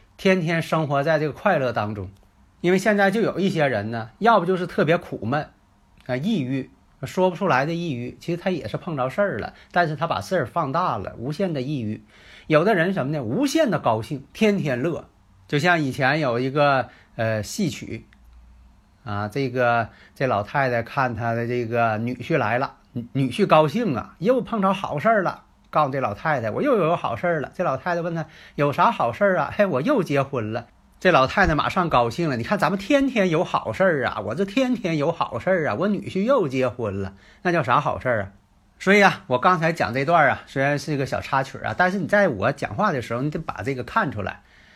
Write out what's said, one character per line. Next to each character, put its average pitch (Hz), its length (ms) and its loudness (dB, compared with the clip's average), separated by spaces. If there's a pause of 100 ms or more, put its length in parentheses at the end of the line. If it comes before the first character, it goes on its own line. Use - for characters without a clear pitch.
(160)
天 190 240 2
天 165 220 -2
生 160 260 -2
活 139 160 0
在 156 160 2
这 151 60 0
个 139 80 -4
快 185 260 0
乐 123 140 0
当 110 200 -4
中。 98 160 -8 (520)
因 175 100 2
为 190 60 4
现 208 180 2
在 196 160 4
就 214 80 0
有 160 220 0
一 190 80 2
些 147 180 2
人 110 240 -2
呢， 113 280 -8
要 226 200 6
不 170 60 0
就 185 100 2
是 175 100 -2
特 185 200 -2
别 160 120 2
苦 - 280 -10
闷， 139 240 -4 (560)
啊， 127 100 -2
抑 180 240 0
郁， 131 320 -4 (320)
说 185 260 0
不 175 60 -2
出 196 140 -4
来 131 160 4
的 165 80 -4
抑 170 200 -4
郁， 120 280 -8
其 170 120 -4
实 170 80 -6
他 190 100 -2
也 175 180 -6
是 - 80 -6
碰 165 180 -8
着 131 140 -2
事 - 100 -4
儿 190 200 0
了， - 140 -8 (200)
但 175 160 2
是 151 80 -4
他 165 100 -2
把 147 140 -2
事 185 160 -2
儿 131 100 0
放 143 240 -4
大 160 260 -2
了， 95 200 -8
无 131 160 -6
限 180 200 -4
的 139 80 -4
抑 135 200 -4
郁。 107 240 -6 (420)
有 156 160 4
的 220 100 4
人 180 200 2
什 147 120 -2
么 139 60 -4
呢？ 156 100 -4
无 135 240 -2
限 285 240 2
的 165 100 0
高 113 220 2
兴， 131 300 -8
天 208 260 2
天 139 240 -2
乐。 160 280 -4 (400)
就 147 100 2
像 170 220 4
以 135 120 -2
前 139 260 2
有 123 220 0
一 131 100 -2
个， 139 380 2 (260)
呃， 110 260 -2
戏 156 280 -4
曲， - 360 -10 (1000)
啊， 104 240 -4
这 135 200 -2
个， 120 380 2 (260)
这 139 140 -2
老 104 160 0
太 135 260 0
太 120 140 0
看 123 320 -2
她 117 160 -2
的 117 160 -2
这 120 180 -2
个 113 340 0
女 120 160 -4
婿 156 220 -2
来 120 220 0
了， 135 160 -4 (160)
女-， 120 220 -10
女 135 160 0
婿 202 180 0
高 156 180 6
兴 160 300 -2
啊， - 240 -8
又 233 220 2
碰 214 200 -4
着 190 120 2
好 151 260 -4
事 160 80 0
儿 220 160 4
了， - 200 -4 (260)
告 156 160 2
诉 131 80 -4
这 139 80 -2
老 110 120 -2
太 143 280 -2
太 110 100 -2
，“我 117 100 -2
又 262 140 2
有 165 220 2
好 - 180 -4
事 175 120 -4
儿 165 120 0
了。” 131 160 -6
这 185 80 -4
老 143 140 0
太 175 180 -4
太 170 60 -2
问 170 120 -4
她 160 120 -6 (300)
，“有 143 180 2
啥 175 180 4
好 117 220 0
事 151 100 0
儿 190 160 4
啊 135 160 -2
？”“嘿， 208 100 4
我 143 160 0
又 226 220 0
结 143 180 0
婚 120 300 -4
了。” 113 160 -8 (320)
这 185 140 4
老 131 140 6
太 190 200 4
太 160 80 2
马 143 140 0
上 175 200 0
高 123 200 4
兴 165 180 -2
了 135 80 -2
，“你 113 80 -4
看 190 160 -2
咱 156 100 2
们 196 80 0
天 277 300 2
天 202 220 2
有 165 160 2
好 - 260 -2
事 185 140 2
儿 143 220 0
啊， 98 120 -4
我 104 160 -6
这 185 80 -2
天 247 320 0
天 165 220 -4
有 147 160 0
好 - 260 -4
事 - 100 -2
儿 165 200 0
啊， 107 60 -2
我 160 120 0
女 202 220 -4
婿 185 140 -2
又 226 260 2
结 127 180 0
婚 101 340 -4
了， 98 120 -8 (300)
那 180 100 2
叫 165 100 2
啥 127 160 4
好 139 220 -2
事 127 80 -2
儿 110 140 0
啊？” 98 80 -10 (480)
所 190 140 4
以 208 80 8
啊， 185 260 4
我 123 120 2
刚 185 200 4
才 165 120 2
讲 120 220 -2
这 135 100 -2
段 156 240 4
啊， 110 180 0
虽 - 160 -4
然 143 160 0
是 151 160 -6
一 143 40 -2
个 135 80 -2
小 - 160 -4
插 135 200 -2
曲 - 180 -10
啊， 110 180 -4
但 180 120 4
是 196 100 -2
你 165 60 -2
在 202 220 4
我 113 240 0
讲 151 240 -6
话 196 160 0
的 135 100 -2
时 113 120 -8
候， 120 80 -4
你 147 80 -2
得 156 100 -6
把 - 240 -10
这 131 100 -4
个 123 120 -6
看 185 260 -2
出 101 100 -6
来。 92 200 -6 (340)